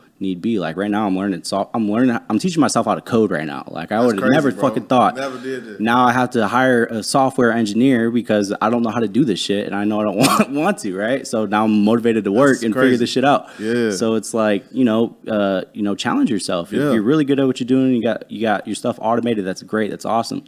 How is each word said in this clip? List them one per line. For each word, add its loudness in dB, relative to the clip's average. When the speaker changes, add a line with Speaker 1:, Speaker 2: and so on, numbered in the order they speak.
Speaker 1:
need -6
be. -2
Like, -4
right -2
now, 0
I'm 0
learning -2
so-, -4
I'm -2
learning, 2
I'm -2
teaching 0
myself 2
how 0
to -6
code 0
right -4
now. -10
Like, -10
I 0
Speaker 2:
That's 4
Speaker 1:
would've 0
Speaker 2:
crazy, 2
Speaker 1:
never 2
Speaker 2:
bro. -6
Speaker 1:
fucking 0
thought. 4
Speaker 2:
Never -8
did -10
that. -12
Speaker 1:
Now 4
I 6
have 0
to 0
hire 2
a -6
software 2
engineer 2
because 0
I 2
don't 0
know -2
how -4
to 0
do 2
this 0
shit, -2
and -6
I -4
know -2
I 0
don't -2
<laughs> 4
want, 2
want -2
to, -8
right? -2
So -2
now 0
I'm 4
motivated 2
to 0
work 4
Speaker 2:
That's -2
Speaker 1:
and -2
figure 0
Speaker 2:
crazy. 4
Speaker 1:
this 0
shit 0
out. 2
Speaker 2:
Yeah. 0
Speaker 1:
So 0
it's -4
like, 0
you 0
know, 2
uh, 0
you -8
know, 0
challenge 0
yourself. -4
If -2
Speaker 2:
Yeah. 2
Speaker 1:
you're 2
really 2
good 2
at 2
what 0
you're -6
doing, 2
you 0
got, -4
you -10
got -2
your -6
stuff -4
automated, 0
that's -6
great, -4
that's -10
awesome. -4